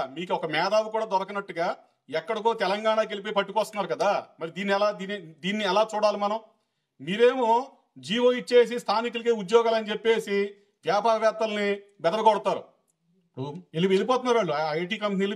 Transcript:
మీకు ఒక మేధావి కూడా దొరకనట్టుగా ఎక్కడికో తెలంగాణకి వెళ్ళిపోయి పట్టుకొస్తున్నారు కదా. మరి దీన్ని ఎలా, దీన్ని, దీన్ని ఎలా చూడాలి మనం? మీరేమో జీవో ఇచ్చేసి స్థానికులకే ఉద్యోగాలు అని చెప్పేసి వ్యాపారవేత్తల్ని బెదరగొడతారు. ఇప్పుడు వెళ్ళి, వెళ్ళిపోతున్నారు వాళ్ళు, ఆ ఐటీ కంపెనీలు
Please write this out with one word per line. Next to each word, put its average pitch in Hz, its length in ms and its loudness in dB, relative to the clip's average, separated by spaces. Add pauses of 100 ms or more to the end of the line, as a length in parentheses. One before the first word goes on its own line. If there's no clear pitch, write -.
(160)
మీకు 180 220 -6
ఒక 175 160 -6
మేధావి 202 400 0
కూడా 220 180 -2
దొరకనట్టుగా 190 560 -4 (500)
ఎక్కడికో 214 320 -2 (120)
తెలంగాణకి 214 480 0
వెళ్ళిపోయి 202 280 -8
పట్టుకొస్తున్నారు 196 560 -2
కదా. 170 160 0 (300)
మరి 165 160 -8
దీన్ని 196 220 -2
ఎలా, 208 100 2 (120)
దీన్ని, 196 180 -8 (260)
దీన్ని 208 200 -2
ఎలా 196 180 2 (120)
చూడాలి 208 300 2
మనం? 214 160 -2 (600)
మీరేమో 226 500 4 (480)
జీవో 214 300 0 (120)
ఇచ్చేసి 240 380 4
స్థానికులకే 233 540 0 (100)
ఉద్యోగాలు 226 380 4
అని 208 120 -8
చెప్పేసి 208 440 0 (480)
వ్యాపారవేత్తల్ని 208 840 0 (360)
బెదరగొడతారు. 202 580 2 (680)
ఇప్పుడు 131 180 -10 (280)
వెళ్ళి, 175 180 2
వెళ్ళిపోతున్నారు 240 480 2
వాళ్ళు, 170 120 0
ఆ 151 300 -2
ఐటీ 180 220 -6
కంపెనీలు 196 320 -2